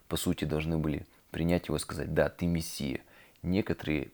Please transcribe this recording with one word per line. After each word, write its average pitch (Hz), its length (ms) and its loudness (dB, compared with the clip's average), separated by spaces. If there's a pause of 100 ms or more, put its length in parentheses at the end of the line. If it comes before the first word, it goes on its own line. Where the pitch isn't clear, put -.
по 85 80 -2
сути, - 300 0
должны 78 320 0
были 76 280 0 (240)
принять 85 380 2
его 78 80 0
и 73 40 0
сказать: 76 340 -6
«Да, 76 160 6
ты - 160 -4
Мессия». 80 560 -2 (400)
Некоторые 87 720 0